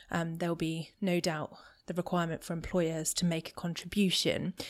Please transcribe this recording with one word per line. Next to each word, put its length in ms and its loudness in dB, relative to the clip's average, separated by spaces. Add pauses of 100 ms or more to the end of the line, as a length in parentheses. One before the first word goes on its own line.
(100)
Um, 280 -2
there'll 180 0
be 340 -2 (100)
no 200 2
doubt 360 -2 (300)
the 80 -6
requirement 480 0
for 120 -6
employers 600 0
to 100 2
make 260 2
a 20 -14
contribution. 1000 0 (160)